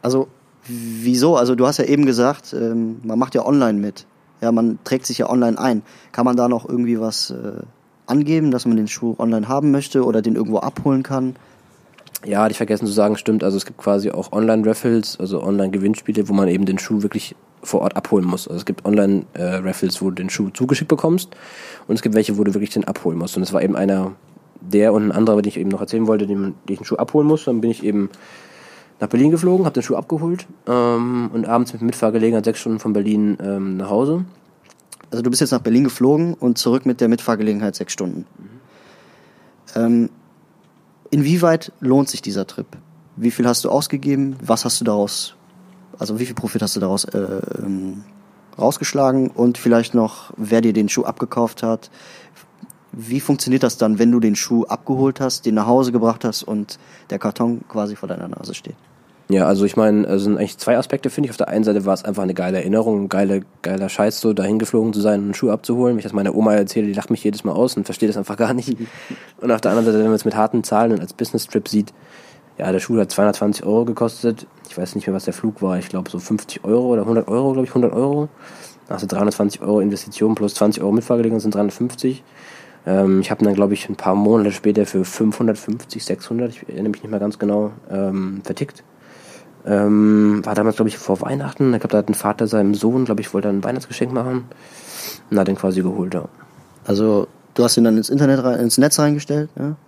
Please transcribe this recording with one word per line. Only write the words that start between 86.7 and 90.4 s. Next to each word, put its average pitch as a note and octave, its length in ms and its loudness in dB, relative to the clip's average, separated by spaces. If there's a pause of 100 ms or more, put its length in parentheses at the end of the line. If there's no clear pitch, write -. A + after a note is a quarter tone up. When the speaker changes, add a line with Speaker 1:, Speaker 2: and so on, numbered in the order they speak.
Speaker 2:
mich G2 120 -8
nicht G#2+ 80 -10
mehr G#2+ 100 -4
ganz G#2 180 -4
genau, G#2 320 0 (200)
ähm, G2 540 -4
vertickt. - 400 -8 (800)
Ähm, G#2 800 4